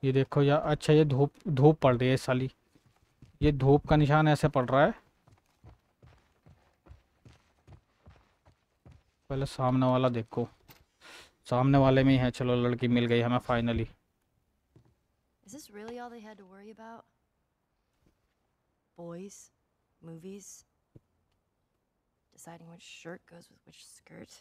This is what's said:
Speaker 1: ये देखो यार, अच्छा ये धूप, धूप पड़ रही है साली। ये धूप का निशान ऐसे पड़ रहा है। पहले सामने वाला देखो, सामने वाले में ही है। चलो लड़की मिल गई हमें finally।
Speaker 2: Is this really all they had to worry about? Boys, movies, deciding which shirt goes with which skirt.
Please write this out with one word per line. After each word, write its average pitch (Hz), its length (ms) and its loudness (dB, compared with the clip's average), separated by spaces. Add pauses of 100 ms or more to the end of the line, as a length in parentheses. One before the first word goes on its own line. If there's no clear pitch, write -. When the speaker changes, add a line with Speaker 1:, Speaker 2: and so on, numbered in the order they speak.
Speaker 1:
ये 135 80 0
देखो 135 320 0
यार, 143 180 2
अच्छा 151 320 0
ये 156 120 6
धूप, 139 280 0 (140)
धूप 151 320 4
पड़ 127 180 2
रही 127 120 0
है 131 80 0
साली। 131 340 -4 (880)
ये 151 100 2
धूप 139 360 2
का 156 80 2
निशान 151 320 4
ऐसे 151 200 2
पड़ 135 180 0
रहा 131 200 2
है। 226 80 0 (4000)
पहले 135 160 -4
सामने 127 400 -2
वाला 127 240 2
देखो, 117 380 -6 (1000)
सामने 135 320 2
वाले 135 260 4
में 135 80 4
ही 135 60 2
है। 127 140 0
चलो 123 240 -2
लड़की 120 320 -2
मिल 120 180 0
गई 120 160 0
हमें 120 180 -2
finally। 117 460 -4 (1600)
Speaker 2:
Is 196 80 -20
this 302 160 -20
really 220 300 -16
all 240 100 -16
they 233 120 -20
had 214 160 -20
to 196 80 -20
worry 196 260 -20
about? 226 340 -20 (1900)
Boys, 175 540 -18 (500)
movies, 170 640 -20 (1700)
deciding 165 360 -20
which 170 120 -20
shirt - 400 -20 (120)
goes 170 160 -20
with - 160 -20
which - 200 -20
skirt. - 560 -20